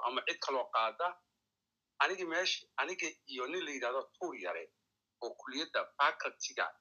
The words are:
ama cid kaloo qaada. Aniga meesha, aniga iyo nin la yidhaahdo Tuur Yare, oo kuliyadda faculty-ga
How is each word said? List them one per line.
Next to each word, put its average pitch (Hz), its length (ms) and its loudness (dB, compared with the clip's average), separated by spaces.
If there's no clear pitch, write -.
ama 123 180 0
cid 175 160 -2
kaloo 131 320 0
qaada. 113 380 2
Aniga 180 240 2
meesha, 175 500 0
aniga 160 340 0
iyo 127 220 -4
nin 170 180 -2
la 147 60 -2
yidhaahdo 131 320 0
Tuur 165 240 -4
Yare, - 280 -4
oo 117 120 -4
kuliyadda 151 460 -2
faculty-ga 143 720 2